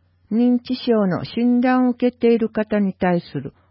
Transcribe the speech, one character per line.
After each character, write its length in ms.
認 300
知 160
症 300
の 180
診 360
断 260
を 40
受 200
け 60
て 180
い 40
る 100
方 300
に 160
対 260
す 200
る 120